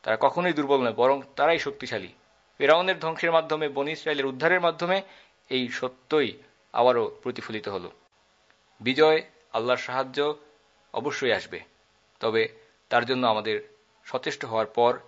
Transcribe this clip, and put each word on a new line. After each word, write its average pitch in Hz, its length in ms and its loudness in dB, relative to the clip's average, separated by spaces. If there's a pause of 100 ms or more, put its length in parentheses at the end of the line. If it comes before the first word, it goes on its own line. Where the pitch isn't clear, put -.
তারা 110 180 0
কখনোই 170 320 2
দুর্বল 143 300 2
নয়, 117 100 0
বরং 131 300 2 (140)
তারাই 156 220 2
শক্তিশালী। 123 500 -8 (500)
ফেরাউনের 165 420 4
ধ্বংসের 160 320 0
মাধ্যমে, 156 360 2
বনি 139 240 -4
ইসরায়েলের 147 340 -4
উদ্ধারের 156 340 2
মাধ্যমে 175 420 0 (480)
এই 127 180 -2
সত্যই 127 640 -2 (400)
আবারও 120 500 2
প্রতিফলিত 110 460 -8
হলো। 90 220 -8 (920)
বিজয়, 156 420 4 (300)
আল্লাহর 120 240 0
সাহায্য 135 640 -4 (560)
অবশ্যই 123 380 -2
আসবে, 90 280 -4 (600)
তবে 110 280 0 (400)
তার 120 160 2
জন্য 127 220 0
আমাদের 107 420 -2 (360)
সচেষ্ট - 400 -8
হওয়ার 113 220 -2
পর 120 420 0